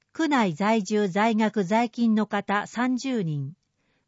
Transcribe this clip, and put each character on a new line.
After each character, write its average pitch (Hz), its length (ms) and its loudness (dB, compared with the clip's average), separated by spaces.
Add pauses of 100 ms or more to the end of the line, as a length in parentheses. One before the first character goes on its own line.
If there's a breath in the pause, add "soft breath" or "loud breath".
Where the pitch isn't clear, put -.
(140)
区 320 140 0
内 233 260 2
在 208 300 0
住 208 240 0
在 214 280 0
学 214 280 0
在 226 260 2
勤 233 260 2
の 214 100 2
方 208 420 -4
三 254 300 -2
十 247 240 -2
人。 147 320 -4 (540)